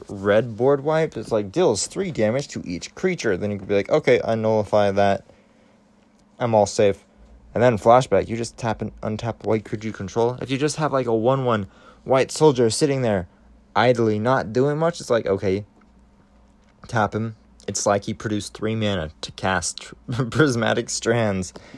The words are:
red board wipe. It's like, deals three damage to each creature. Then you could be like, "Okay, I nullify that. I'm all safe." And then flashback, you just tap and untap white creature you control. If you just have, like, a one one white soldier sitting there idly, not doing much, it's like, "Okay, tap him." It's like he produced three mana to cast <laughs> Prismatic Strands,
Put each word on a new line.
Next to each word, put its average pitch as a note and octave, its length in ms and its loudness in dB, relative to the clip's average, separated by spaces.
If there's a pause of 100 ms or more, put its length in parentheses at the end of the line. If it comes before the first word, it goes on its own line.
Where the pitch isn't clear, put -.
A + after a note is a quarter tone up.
red G2+ 480 0
board C3+ 280 2
wipe. D#3 340 -2
It's A2 140 -8
like, G#2 200 -2
deals D3 360 2
three F#3+ 240 -6
damage A#2 380 -2
to - 160 -10
each - 300 -10
creature. E3+ 400 -2
Then G#2 160 -4
you G2 80 -6
could F#2+ 80 -12
be G2+ 80 0
like, G2+ 140 0
"Okay, C#3 340 4
I A2+ 120 0
nullify G#2+ 560 2
that. G2 340 2 (1120)
I'm A#2 160 0
all G#2 100 6
safe." G2+ 380 2 (500)
And G#2 100 2
then A#2+ 140 4
flashback, A2+ 500 4
you A2 100 -6
just A#2 200 -8
tap A2 240 -4
and G#2+ 100 -6 (100)
untap G#2+ 420 -6
white G#2 220 -2
creature G#2+ 220 -8
you G#2 60 -6
control. A#2 480 -2
If C3 100 -6
you C3+ 60 -2
just C#3+ 200 -2
have, D3 160 -2
like, C3 140 0
a A#2 60 0
one B2+ 320 2
one A2 220 0 (360)
white C3 280 2
soldier B2+ 380 4
sitting C3+ 320 0
there G#2 260 0 (480)
idly, A2+ 440 4
not A2 340 0
doing C#3+ 240 0
much, E3 240 -2
it's - 80 -12
like, A2+ 160 0
"Okay, G2 400 -2 (1200)
tap G#2+ 260 0
him." A2 220 -4 (320)
It's - 180 -6
like G2+ 200 2
he A2 80 -6
produced G#2 400 -6
three A2 220 -4
mana G2+ 340 -2 (120)
to - 120 -12
cast - 580 -4 (160)
<laughs> B2 220 -4
Prismatic A#2 600 0
Strands, G#2+ 640 -2 (240)